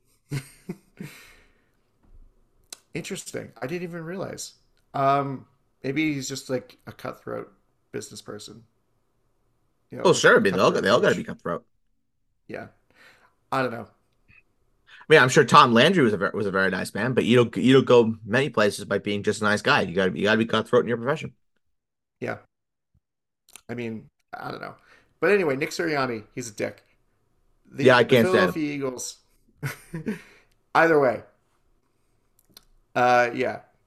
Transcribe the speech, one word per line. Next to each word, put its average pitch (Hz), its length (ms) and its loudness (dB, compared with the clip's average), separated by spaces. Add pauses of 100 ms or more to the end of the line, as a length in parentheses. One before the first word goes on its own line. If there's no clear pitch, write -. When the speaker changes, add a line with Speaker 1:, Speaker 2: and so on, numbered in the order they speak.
(300)
Speaker 1:
<laughs> 139 100 -6 (2500)
Speaker 2:
Interesting. 156 680 -12
I 123 60 -8
didn't 170 220 -8
even 170 160 -12
realize. - 500 -12 (400)
Um, 139 520 0 (360)
maybe 151 320 -2
he's 131 140 -8
just, 135 200 -12
like, 127 380 -8
a 117 60 -14
cutthroat 120 600 -12 (400)
business 113 300 -12
person. 104 420 -18 (1300)
You 123 80 -14
know, 120 60 -4
Speaker 1:
Oh, 185 60 6
Speaker 2:
like - 80 4
Speaker 1:
sure. 196 180 6
I - 20 4
Speaker 2:
a - 20 4
Speaker 1:
mean, 98 140 0
they 90 60 -2
all, 120 120 4
Speaker 2:
cutthroat - 120 -2
Speaker 1:
they 95 60 0
all - 100 4
gotta 175 140 2
Speaker 2:
coach. - 20 -2
Speaker 1:
be - 80 -8
cutthroat. - 420 -10 (840)
Speaker 2:
Yeah. 104 200 -16 (840)
I 135 100 -2
don't 120 100 -4
know. 113 140 -12 (420)
Speaker 1:
I - 800 -20
mean, 151 120 8
I'm 127 80 6
sure 143 160 4
Tom 143 300 6
Landry 160 280 4
was 110 100 2
a 101 40 -2
ver-, 92 180 -2
was 104 120 -6
a 95 40 -4
very 95 200 0
nice 95 240 -6
man, 113 180 -4
but 107 120 0
you 113 120 2
don't, 120 200 2
you 117 180 4
don't 135 100 6
go 117 400 4
many 127 240 -2
places 104 360 -2
by 101 140 -4
being 101 240 -4
just 104 200 -4
a - 20 -2
nice 101 180 0
guy. 131 200 0
You 90 120 -6
gotta, 92 220 0
you 90 80 -4
gotta 110 140 2
be 113 80 0
cutthroat 113 380 0
in 101 40 -6
your 117 80 -2
profession. 135 380 -8 (840)
Speaker 2:
Yeah. 117 180 -10 (1300)
I 120 60 -12
mean, 117 340 -12 (240)
I - 180 -14
don't - 100 -14
know. - 140 -16 (460)
But 165 120 0
anyway, 165 240 0
Nick 156 140 -6
Sirianni, 135 540 -4 (100)
he's 120 140 -10
a 107 40 -16
dick. 107 300 -8 (880)
The, 127 140 -4
Speaker 1:
Yeah, 127 120 8
I 120 60 6
Speaker 2:
the 117 60 2
Speaker 1:
can't 123 200 6
stand 185 200 4
him. 170 40 -4
Speaker 2:
Philadelphia 151 220 -6
Eagles. 131 440 -8 (840)
<laughs> - 720 -12
Either 160 260 6
way. 117 220 0 (1700)
Uh, 123 400 4
yeah. 117 260 -4 (260)